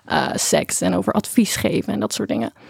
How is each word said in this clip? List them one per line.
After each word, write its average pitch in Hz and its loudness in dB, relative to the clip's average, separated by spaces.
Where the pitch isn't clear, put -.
eh, - 0
seks - 0
en 180 2
over 185 0
advies - 2
geven - 0
en - -2
dat - -2
soort 208 -4
dingen. - -2